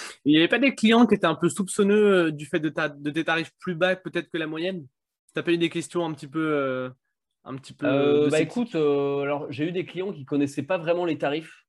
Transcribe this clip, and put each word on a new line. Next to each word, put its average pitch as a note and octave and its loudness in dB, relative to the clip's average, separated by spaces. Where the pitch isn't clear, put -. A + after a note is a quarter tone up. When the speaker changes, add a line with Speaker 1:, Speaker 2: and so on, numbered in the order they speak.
Speaker 1:
Il C#3+ 4
n'y D#3 8
avait E3+ 4
pas A#3+ 2
des C4+ 2
clients A3+ 6
qui G#3 4
étaient F#3 -4
un D#3+ 2
peu E3+ 2
soupçonneux, G3 2
euh, D#3 0
du D3 -10
fait F3 -4
de D#3 -2
ta, D#3 -4
de C#3+ -8
tes D#3 -4
tarifs E3 -2
plus F3+ -6
bas F3+ 2
peut-être F3 -8
que E3+ -8
la D#3 -4
moyenne ? D#3+ -6
T'as D#3 -4
pas E3+ 2
eu E3+ 2
des E3 0
questions E3+ -4
un D#3 -4
petit C#3+ -12
peu, D#3 -2
euh, C3 -2
un C3 -12
petit C3+ -16
peu, C#3+ -6
euh, C3+ 2
Speaker 2:
Euh, D3 4
Speaker 1:
de C#3+ 2
Speaker 2:
bah, D#3 2
Speaker 1:
sceptiques ? D#3 -2
Speaker 2:
écoute, A#3+ -4
euh, C#3+ 0
alors, C#3+ -4
j'ai C#3+ -4
eu F3 -6
des F3+ -4
clients F#3 -8
qui D3 -12
connaissaient C#3+ -2
pas F#3 -2
vraiment E3+ -2
les D#3+ -2
tarifs, D#3 -6